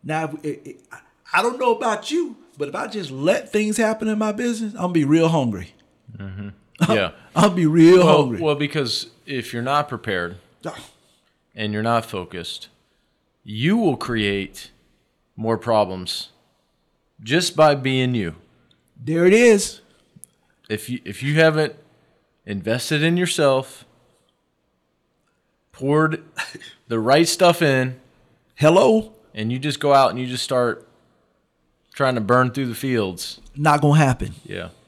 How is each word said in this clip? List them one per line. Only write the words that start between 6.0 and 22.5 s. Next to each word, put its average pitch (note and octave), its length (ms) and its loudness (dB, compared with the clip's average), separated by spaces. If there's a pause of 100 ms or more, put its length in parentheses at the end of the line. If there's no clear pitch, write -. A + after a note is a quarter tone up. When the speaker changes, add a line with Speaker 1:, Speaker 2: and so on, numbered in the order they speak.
Speaker 2:
Mm-hmm. G2+ 360 -14
Speaker 1:
<laughs> - 60 -20 (300)
Speaker 2:
Yeah. G#2 240 0 (240)
Speaker 1:
I'll G3 140 4
be F3 160 0
real E3 380 8
Speaker 2:
Well, D3+ 180 6
Speaker 1:
hungry. A#2+ 180 -4
Speaker 2:
well, D3+ 160 0
because C#3+ 500 -4 (180)
if C3 280 -8
you're A#2 100 -6
not C#3+ 260 -2
prepared F#2 500 -6 (280)
Speaker 1:
Ah. - 100 -12 (760)
Speaker 2:
and G#2+ 180 -6
you're G#2+ 100 -4
not A#2 220 -2
focused, - 640 -12 (760)
you B2 320 0
will F3+ 200 0
create G2+ 760 -4 (640)
more A2 200 -2
problems F#2 760 -2 (920)
just D#3 320 -2
by D3+ 220 4
being C3 400 -2
you. F2 180 -4 (680)
Speaker 1:
There E3 260 0
it F#3+ 60 8
is. A3 480 4 (880)
Speaker 2:
If G#2+ 220 -8
you, B2 140 -8
if - 180 -12
you C#3+ 140 -2
haven't D#3 400 2 (680)
invested A2+ 580 -4